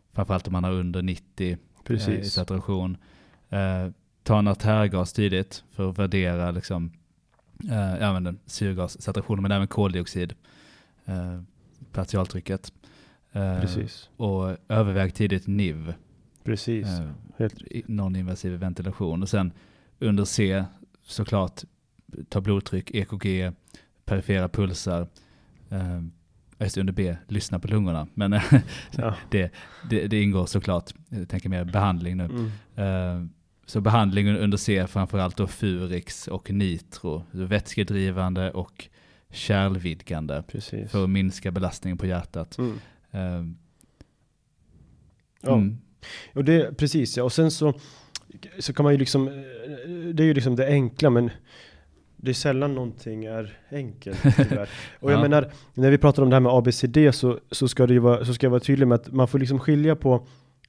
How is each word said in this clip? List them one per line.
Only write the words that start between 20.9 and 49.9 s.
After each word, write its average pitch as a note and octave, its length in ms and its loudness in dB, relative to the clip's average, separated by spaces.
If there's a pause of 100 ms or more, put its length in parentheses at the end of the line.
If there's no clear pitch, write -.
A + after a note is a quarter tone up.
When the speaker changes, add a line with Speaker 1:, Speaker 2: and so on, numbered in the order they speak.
Speaker 1:
såklart - 580 -4 (680)
ta G2+ 120 -2
blodtryck, F#2+ 540 -2
E G2+ 100 -2
K - 120 -10
G, F#2 360 -2 (520)
perifera F#2+ 440 -2
pulsar. F2 580 -2 (640)
Eh, F2+ 320 -4 (560)
just G#2 200 -4
under F#2+ 140 0
B, F2+ 240 -2 (120)
lyssna G2+ 300 -4
på G2 100 -8
lungorna. F2+ 460 0
Men G2+ 180 0
<laughs> - 640 2
Speaker 2:
Ja. A2+ 180 -2 (160)
Speaker 1:
det, F#2 220 0 (380)
det, G2+ 160 0
det G#2 160 2
ingår F#2+ 240 2
såklart, F#2 440 -2 (180)
jag G2 200 -8
tänker F#2 200 -6
mer F2+ 160 -2
behandling F2+ 520 0
nu. F2+ 80 -2
Speaker 2:
Mm. A#2 220 -4 (300)
Speaker 1:
Eh, F#2 500 -2 (400)
så - 140 -4
behandling G2+ 480 4
un-, G#2 100 2
under G2+ 200 2
C, F#2+ 280 0
framförallt F#2 500 -2
då G2 100 0
Furix F2+ 840 -6
och - 220 -8
Nitro, F2 800 -4
vätskedrivande F#2 1200 -2
och - 380 -10 (420)
kärlvidgande F2 1160 -2
Speaker 2:
Precis. G#2 420 -10
Speaker 1:
för G2 140 0
att F#2 60 2
minska F#2+ 400 0
belastningen F2+ 480 -4
på F#2+ 80 -4
hjärtat. F2 520 -6
Speaker 2:
Mm. B2 140 -2 (400)
Speaker 1:
Eh, F2+ 340 -4 (2000)
Speaker 2:
Ja. C3+ 120 2
Speaker 1:
mm. G#2+ 220 2 (580)
Speaker 2:
Och C#3 100 0
det, D3 340 4
precis, C#3+ 380 0
ja. B2 80 0
Och B2 80 0
sen D#3+ 180 4
så, D3+ 240 2 (840)
så C#3+ 140 -6
kan D3 120 2
man D3 80 8
ju C#3+ 60 6
liksom, C3+ 300 2
eh, C#3 60 -10 (800)